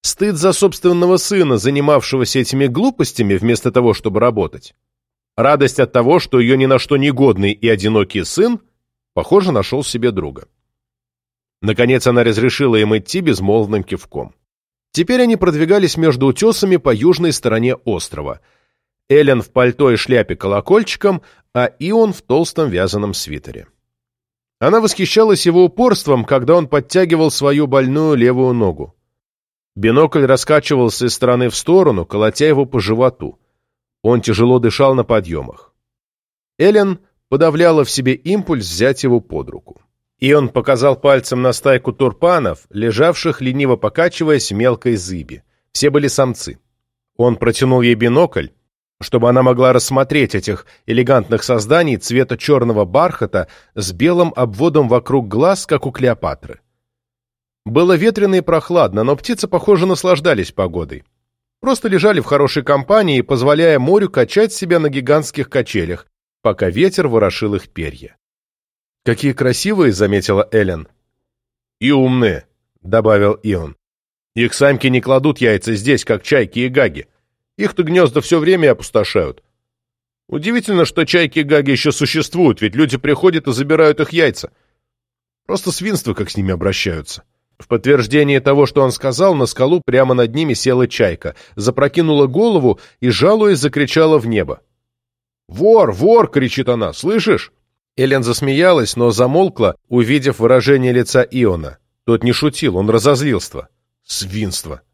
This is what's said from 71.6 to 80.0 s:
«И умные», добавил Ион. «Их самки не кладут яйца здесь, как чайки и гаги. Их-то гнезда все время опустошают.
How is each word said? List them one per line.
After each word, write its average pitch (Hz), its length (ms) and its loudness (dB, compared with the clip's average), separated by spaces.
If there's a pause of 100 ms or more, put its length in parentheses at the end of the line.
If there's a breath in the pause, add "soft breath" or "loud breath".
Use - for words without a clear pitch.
«И 123 100 0
умные», 127 540 0 (360)
добавил 104 640 2
Ион. 85 320 -6 (580)
«Их 117 200 -2
самки 139 340 2
не 127 140 2
кладут 135 380 0
яйца 110 360 0
здесь, 117 300 -2
как 107 180 -2
чайки 120 360 0
и 127 100 -2
гаги. - 380 -2 (500)
Их-то 196 260 -2
гнезда 156 380 2
все 170 180 0
время 160 320 2
опустошают. 101 720 -4 (840)